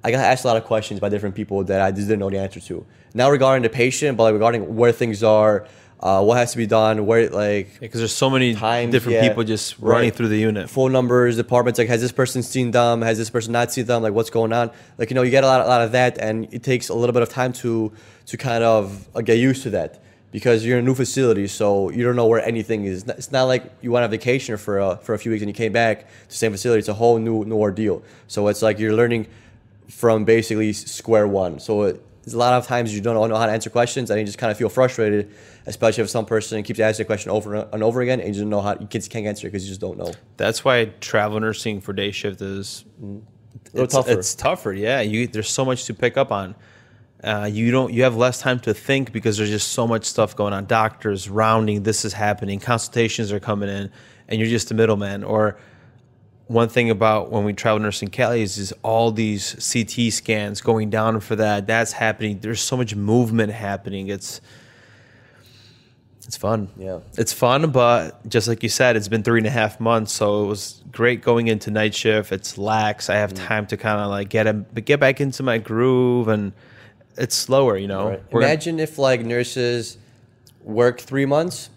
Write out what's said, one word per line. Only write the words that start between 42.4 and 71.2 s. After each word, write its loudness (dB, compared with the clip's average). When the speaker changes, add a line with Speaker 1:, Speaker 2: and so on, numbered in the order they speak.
Speaker 2:
is -10
Speaker 1:
Mm. -12
A -20
little 0
Speaker 2:
it's, -2
Speaker 1:
tougher. 2
Speaker 2:
it's 0
tougher, -2
yeah. -2
You, -2
there's -6
so -2
much -2
to -10
pick -2
up 0
on. -6
Uh, -2
you 0
don't, 0
you 2
have 4
less 2
time -2
to -2
think -2
because -2
there's 0
just -2
so -2
much -2
stuff 0
going -2
on. -6
Doctors, -2
rounding, 2
this 0
is -6
happening, -4
consultations -2
are -4
coming -4
in, -8
and -4
you're 0
just -2
the -4
middleman. 0
Or 0
one 2
thing 2
about 2
when 0
we -2
travel 0
nursing -4
Cali 0
is, -4
is -8
all 2
these -4
C -2
T -2
scans -4
going 0
down 0
for -4
that. 0
That's 0
happening. -2
There's -6
so -4
much -4
movement 2
happening. -8
It's, -10
it's -12
fun. -4
Speaker 1:
Yeah. -10
Speaker 2:
It's -4
fun, 2
but 2
just 0
like -4
you -4
said, 2
it's -2
been -2
three 2
and 0
a -2
half -2
months, 0
so 0
it -2
was -8
great 0